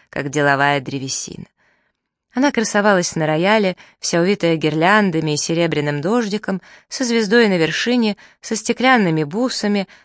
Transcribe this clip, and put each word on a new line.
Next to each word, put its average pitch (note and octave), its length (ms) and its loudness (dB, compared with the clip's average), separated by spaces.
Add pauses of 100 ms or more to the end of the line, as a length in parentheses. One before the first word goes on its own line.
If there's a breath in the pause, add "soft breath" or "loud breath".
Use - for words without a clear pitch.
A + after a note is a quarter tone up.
как C#3 200 -8
деловая C#3+ 520 2
древесина. - 640 -10 (880)
Она C#4 200 2
красовалась G3+ 640 0
на D#3+ 100 0
рояле, F#3 480 2 (240 loud breath)
вся - 220 0
увитая E3+ 340 0
гирляндами D#3+ 760 2
и D3 40 -2
серебряным D3+ 600 -2
дождиком, G3+ 640 -2 (260 loud breath)
со - 160 -6
звездой A#3 460 2
на F#3 80 2
вершине, G#3 580 0 (240 loud breath)
со - 160 -8
стеклянными G#3+ 680 2
бусами, G#3 600 -2 (200 soft breath)